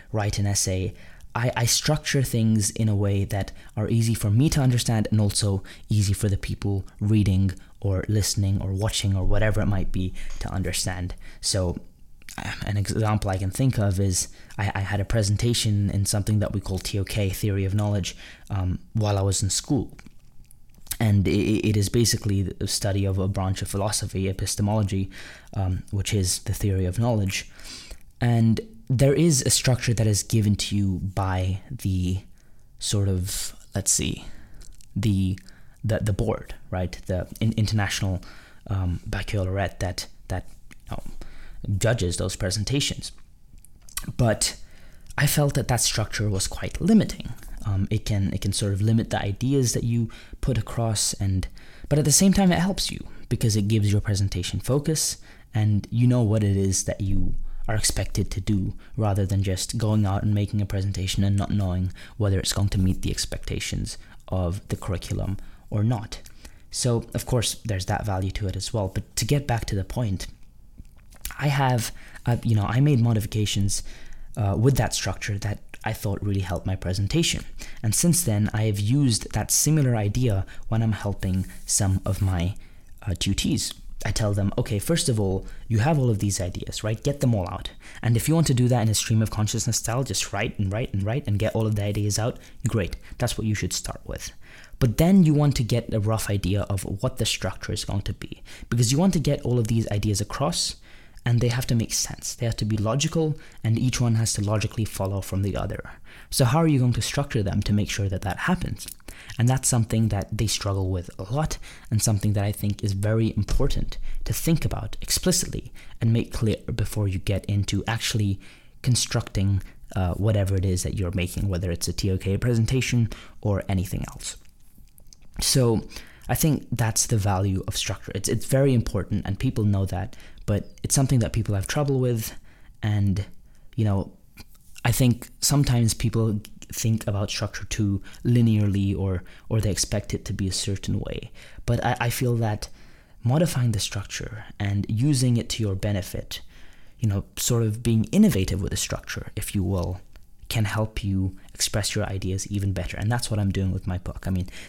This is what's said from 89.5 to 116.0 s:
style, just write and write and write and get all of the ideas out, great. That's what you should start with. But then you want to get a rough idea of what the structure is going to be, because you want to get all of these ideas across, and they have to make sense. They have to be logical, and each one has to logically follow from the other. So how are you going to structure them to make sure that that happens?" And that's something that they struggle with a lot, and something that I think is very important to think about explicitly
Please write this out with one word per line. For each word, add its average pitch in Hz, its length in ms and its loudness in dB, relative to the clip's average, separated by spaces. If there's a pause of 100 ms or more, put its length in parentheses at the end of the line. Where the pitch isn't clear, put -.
style, 123 300 -2
just - 200 -4
write 101 260 -2
and 95 140 0
write 113 220 -4
and 101 140 0
write 131 180 -2
and 101 180 0
get - 100 0
all 110 120 2
of 107 80 2
the 104 180 -2
ideas 104 320 0
out, 120 140 -2 (360)
great. 104 200 0 (240)
That's 117 180 0
what 110 120 -2
you 104 80 2
should 90 160 -2 (100)
start - 220 -8
with. - 200 -8 (540)
But 117 240 2
then 185 240 8
you 151 80 6
want 143 220 4
to 117 180 0
get - 180 -2
a 104 200 0
rough 110 180 -2
idea 101 300 0 (140)
of 98 40 -2 (240)
what 123 140 -2
the - 100 0
structure - 460 -4
is 98 180 -4
going 104 160 -2
to - 180 -4
be, - 80 -12 (380)
because 117 220 4
you 139 60 4
want 185 160 4
to 147 160 2
get 139 160 0
all 123 120 2
of 113 80 2
these 113 220 2 (100)
ideas 101 220 2
across, - 560 -2 (500)
and 120 140 4
they 120 80 2
have 120 180 0
to 117 160 2
make - 100 -4
sense. - 420 -4
They - 120 -4
have 113 160 -2
to 107 100 0
be 110 40 2 (140)
logical, 156 360 2 (380)
and 113 140 4
each 127 220 2
one 120 140 4
has 113 200 2
to 101 180 0
logically 107 340 0 (120)
follow 98 220 -2
from 95 220 -2
the 98 140 0
other. - 260 -4 (480)
So - 140 4
how 123 180 4
are 160 100 4
you 139 60 4
going 123 200 4
to 104 140 -2
structure 139 300 -2
them 92 200 0
to 104 160 2
make 107 120 0
sure 101 180 -2
that 92 140 -2
that - 280 -4
happens?" - 360 -2 (500)
And 120 120 4
that's 131 260 2
something 113 340 2
that 101 180 0 (120)
they 117 80 0
struggle 98 500 -2
with 87 220 -6
a 95 80 -10 (120)
lot, 151 200 -2 (320)
and 110 100 2
something 107 340 2
that 101 160 2
I - 20 -2
think 104 320 -2
is 101 80 0 (160)
very 113 280 2
important - 640 2 (260)
to - 80 -2 (120)
think 165 200 4
about - 360 -2
explicitly - 720 0 (280)